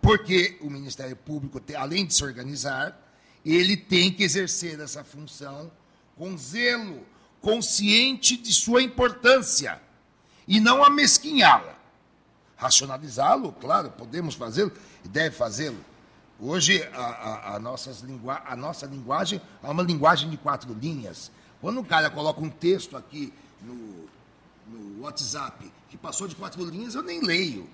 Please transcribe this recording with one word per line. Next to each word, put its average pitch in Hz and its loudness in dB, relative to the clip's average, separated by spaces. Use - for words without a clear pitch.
Porque 190 4
o 147 -8
Ministério 135 -12
Público, 139 -10
te-, 147 -14
além 160 -2
de 147 -2
se 143 4
organizar, 135 -6
ele 180 4
tem 180 2
que 185 -2
exercer 175 -2
essa 147 -12
função 147 -14
com 180 -10
zelo, 208 -4
consciente 226 4
de 220 -2
sua 240 4
importância, 247 2
e 202 4
não 247 6
amesquinhá-la. 277 6
Racionalizá-lo, 139 0
claro, 139 -2
podemos 135 -8
fazê-lo 123 -4
e - -16
deve 147 -2
fazê-lo. 117 -6
Hoje, 165 2
a, 127 -10
a, 110 -8
a, - -6
nossas 123 -12
lingua-, 127 -10
a 131 -10
nossa 143 -10
linguagem 139 -4
é - -12
uma 160 -2
linguagem 165 2
de 151 -8
quatro 131 -6
linhas. 113 -10
Quando 226 -6
um 226 -8
cara 156 2
coloca 151 -4
um 156 -6
texto 175 -2
aqui 143 -12
no, 107 -16
no 107 -16
WhatsApp 143 -10
que - -20
passou 185 -8
de 156 -14
quatro 180 -12
linhas, 208 -12
eu 277 -8
nem 339 -8
leio. 170 -2